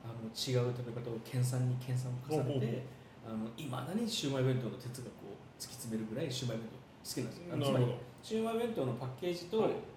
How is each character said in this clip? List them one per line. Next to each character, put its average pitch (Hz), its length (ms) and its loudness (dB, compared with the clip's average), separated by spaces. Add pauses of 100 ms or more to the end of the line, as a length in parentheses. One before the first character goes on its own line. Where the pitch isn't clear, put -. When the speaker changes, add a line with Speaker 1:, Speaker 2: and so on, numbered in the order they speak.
Speaker 1:
あ 117 80 -8
の、 117 160 -6
違 127 320 2
う 120 160 2
食 117 160 -4
べ - 0 -
方 120 240 -6
を - 80 -4
研 127 180 0
鑽 127 220 4
に 127 160 2
研 127 160 -2
鑽 127 140 0
を - 20 -2 (180)
重 151 140 4
ね - 0 -
て、 - 80 2
Speaker 2:
ほ 139 60 4
う - 20 4
ほ 120 60 4
う 226 40 2
ほ - 60 0
う。 - 60 -2 (500)
Speaker 1:
あ - 0 -
の、 110 240 -2
未 131 160 -6
だ 131 240 -4
に 226 140 2
シ - 180 0
ウ 135 40 4
マ 135 100 4
イ - 20 6
弁 131 180 6
当 110 80 -2
の 101 60 -6
哲 - 240 -8
学 - 80 -8
を - 320 -12 (180)
突 - 140 -10
き - 80 -12
詰 110 160 -4
め 110 80 2
る - 80 -4
ぐ 110 80 -2
ら - 20 0
い 123 80 0
シ - 140 -2
ウ 120 60 2
マ 113 60 0
イ - 20 -2
弁 113 100 -6
当 - 80 -12
好 - 400 -10
き - 80 -2
な - 0 -
ん - 40 -2
で - 40 -4
す - 80 -10
よ。 175 140 -6
あ - 20 0
の、 143 160 4
Speaker 2:
な 131 80 6
る 123 60 8
ほ - 0 -
ど。 - 20 -
Speaker 1:
つ - 0 -
ま - 80 0
り、 - 40 -8 (220)
シ - 180 -4
ウ 220 40 4
マ 226 80 2
イ 226 80 2
弁 233 160 2
当 139 100 2
の 123 140 2
パ 135 60 -4
ッ 127 40 -2 (120)
ケ 180 60 0
ー 175 60 2
ジ - 120 -6
と 220 160 4
Speaker 2:
は 190 80 8
い。 - 20 2 (240)